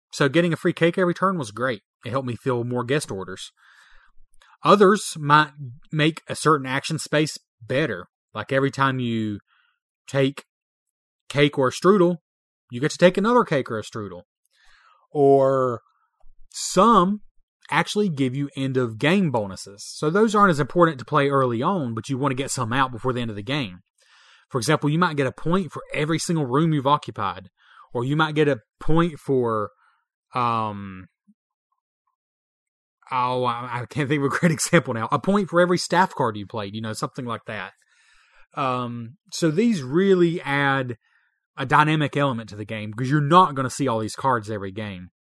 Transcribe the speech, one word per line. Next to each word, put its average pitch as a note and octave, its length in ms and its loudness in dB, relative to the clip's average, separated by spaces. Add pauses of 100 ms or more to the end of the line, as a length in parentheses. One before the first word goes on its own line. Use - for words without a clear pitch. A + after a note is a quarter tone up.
(120)
so C#3+ 160 0
getting E3+ 240 2
a D3+ 40 -2
free F3 160 0
cake E3+ 260 0
every F3 160 0
turn F#3 240 -2
was G#2+ 140 -8
great. A#2 300 -6 (220)
It G#2 60 -10
helped C3 160 -4
me A#2+ 80 -4
fill A#2+ 300 -4
more B2 200 -4
guest C#3 280 -2
orders. F#2+ 400 -12 (1120)
Others G3+ 540 4
might D3 340 4 (400)
make D#3 360 0
a C3+ 60 -8
certain D3 320 2
action C#3 320 -4
space - 400 -2 (240)
better. G#2+ 460 -4 (260)
Like G#2+ 180 -8
every C3+ 200 2
time C3+ 260 0
you A2+ 400 -2 (680)
take C#3 360 0 (840)
cake C#3+ 300 2
or B2+ 100 2
a - 40 -2
strudel, F3+ 440 4 (540)
you A#2+ 100 -10
get D3 100 -2
to - 80 -10
take F#3 180 6
another A3 280 2
cake C3+ 260 -2
or A2+ 80 -4
a G#2+ 40 -6
strudel. F#2 400 -12 (920)
Or C3+ 680 4 (680)
some G3+ 720 4 (500)
actually F#3+ 380 0
give C3+ 260 0
you C#3+ 220 -4
end C3+ 200 -4
of A#2 220 -2
game E3 320 2
bonuses. G2 540 -6 (100)
So D3+ 160 -4
those G#3 240 2
aren't G3+ 160 6
as C#3+ 100 2
important D#3+ 380 2
to A#2+ 60 -12
play C#3+ 240 0
early B2+ 340 0
on, D3+ 320 -2
but A2+ 140 -8
you C3+ 100 -4
wanna C3+ 160 -2
get C3 160 -6
some A#2+ 220 -4
out C3 180 0
before B2+ 220 -4
the A#2+ 80 -4
end A#2 100 -6
of G2+ 60 -10
the G#2 60 -10
game. G#2+ 380 -6 (680)
For C3+ 80 -4
example, D3 320 0
you D#3 80 0
might E3 180 -2
get C#3 100 0
a A#2+ 60 -4
point E3+ 400 -2
for - 100 -12 (100)
every D#3 260 -2
single D#3+ 280 -2
room D#3 260 2
you've C#3 140 0
occupied, G2+ 640 -2 (440)
or A#2+ 120 -4
you C#3+ 120 -2
might D#3 180 0
get D3+ 140 4
a C3 120 0 (200)
point E3 380 2
for, A2+ 520 -2 (640)
um, G#2+ 720 -4 (2000)
oh, B2+ 340 0
I, A#2+ 380 -4
I A2 60 -12
can't C#3+ 200 -4
think D3 120 0
of C#3 120 2
a - 40 -2
great E3+ 160 2
<laughs> - 0 -
example C#3 420 0
now. A2+ 160 -4
A D3 80 0
point G3 300 0
for E3+ 120 2
every F3+ 180 4
staff F3 360 0
card A2+ 220 -2
you G2+ 100 -10
played, G2+ 280 -10
you A2 80 -8
know, A2 100 -6
something C#3 320 -10
like A2+ 220 -10
that. G2 260 -10 (840)
Um, B2 640 -6 (160)
so E3 180 0
these G3+ 320 2
really F3 600 2
add C3+ 540 0 (600)
a C#3 100 -6
dynamic D3+ 500 2
element B2 340 -2
to G#2 60 -16
the G#2+ 80 -10
game, G#2+ 260 -8
because B2+ 200 -4
you're D3+ 100 4
not D3+ 340 6
gonna C3 160 -4
see C3+ 180 -2
all A2+ 120 0
these A2 160 -6
cards A#2 340 0
every G2 220 -8
game. G2 360 -10 (140)